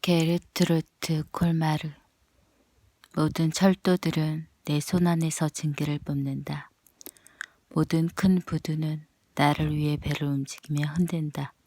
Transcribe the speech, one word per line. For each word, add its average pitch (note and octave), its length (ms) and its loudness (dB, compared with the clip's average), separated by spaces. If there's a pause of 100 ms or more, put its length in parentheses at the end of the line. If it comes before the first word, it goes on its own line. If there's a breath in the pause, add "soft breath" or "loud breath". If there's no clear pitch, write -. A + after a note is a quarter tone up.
게르트루트 E3 1300 0
콜마르. D#3+ 600 0 (1300)
모든 D#3 340 2
철도들은 D#3+ 960 2 (200)
내 D3 140 0
손 F3 260 0
안에서 E3 420 0
증기를 D3 500 -4
뿜는다. C#3+ 720 -6 (1000 loud breath)
모든 D#3+ 380 2
큰 F#3 320 2
부두는 D#3 680 -4 (280)
나를 D3+ 400 2
위해 D3 220 0
배를 D3 320 -4
움직이며 C#3+ 600 -4
흔든다. D#3 680 -2 (120)